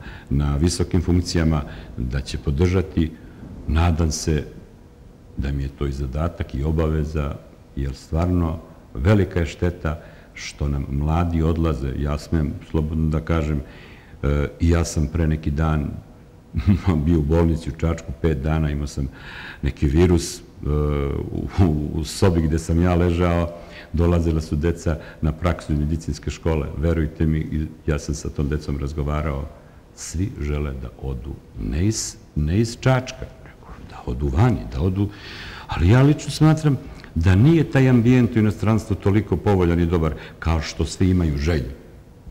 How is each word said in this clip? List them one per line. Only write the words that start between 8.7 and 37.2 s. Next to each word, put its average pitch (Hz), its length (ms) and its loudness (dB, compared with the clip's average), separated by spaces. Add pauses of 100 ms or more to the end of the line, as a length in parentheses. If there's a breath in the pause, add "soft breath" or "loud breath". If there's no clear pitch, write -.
velika 92 460 2
je 82 60 0
šteta 80 540 -4 (340 loud breath)
što - 340 -8
nam 69 220 -2
mladi 80 520 0
odlaze. 78 560 0
Ja 71 200 -2
smem 78 340 -2 (180)
slobodno 78 380 0
da 78 120 0
kažem, 78 400 0 (640 loud breath)
e, 71 260 0 (120)
i 80 100 4
ja 85 140 4
sam 78 220 0
pre 82 200 0
neki 78 240 -2
dan 76 400 0 (600)
<laughs> 85 520 2
bio 85 140 4
u 76 40 2
bolnici 80 480 2
u - 20 -10
Čačku - 400 -4 (100)
pet 78 160 2
dana, 78 320 0
imao 73 160 -4
sam 71 220 -6 (540 loud breath)
neki 71 240 0
virus, 85 520 4
e, - 40 -18 (880)
u, 80 160 -6 (120)
u, 76 340 4
u 78 100 -4
sobi 87 380 2
gde 78 160 2
sam 82 240 2
ja 90 120 4
ležao, 85 580 2 (400 loud breath)
dolazila 82 480 2
su 78 160 -4
deca 80 420 -2 (220 loud breath)
na 78 120 0
praksu 80 400 -2
iz 76 60 2
medicinske 76 520 -4
škole. 78 360 -2 (120)
Verujte 80 480 0
mi, 78 120 2
i 78 280 -4 (200)
ja 76 120 0
sam 73 160 -6
sa 73 160 -8
tom 73 180 -2
decom 73 300 -4
razgovarao, 71 680 -4 (480 loud breath)
svi - 340 -6 (100)
žele 73 320 -2 (100)
da 62 60 -12 (140)
odu, 67 320 -8 (260)
ne 64 260 -2
iz, - 300 -4 (200)
ne 78 240 2
iz 113 200 -2
Čačka, 127 460 0 (180)
nego - 280 -20 (180)
da - 160 -18
odu 67 220 -4
vani, 85 320 2 (120)
da 64 80 -6
odu, 95 280 2 (600 loud breath)
ali - 200 2
ja 123 140 8
lično 147 280 2
smatram 156 480 4 (360 loud breath)
da 87 200 4